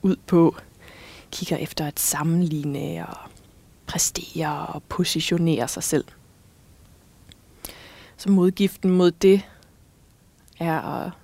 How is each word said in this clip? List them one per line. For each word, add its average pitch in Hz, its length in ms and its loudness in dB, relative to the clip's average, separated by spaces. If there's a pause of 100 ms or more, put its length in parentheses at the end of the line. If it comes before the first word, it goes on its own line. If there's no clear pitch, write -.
Ud 190 140 2 (120)
på, 170 280 4 (760)
kigger - 260 -6
efter - 280 -6
at 147 140 -8
sammenligne 156 1080 -2
og - 100 -14 (680)
præstere 156 800 -4
og - 160 -10
positionere 165 840 0
sig - 160 -8
selv. - 220 0 (2000)
Så - 140 0
modgiften 185 600 2
mod 180 200 6
det 196 300 6 (1160)
er 165 220 -2
at 143 300 -8 (120)